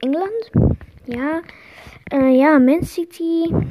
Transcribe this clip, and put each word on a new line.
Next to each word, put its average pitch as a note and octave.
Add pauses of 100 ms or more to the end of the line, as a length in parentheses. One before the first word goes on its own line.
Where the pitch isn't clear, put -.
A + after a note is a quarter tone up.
England. F#4+ (540)
Ja, C#4 (680)
äh, C4
ja, D4
Man C4
City. E4 (180)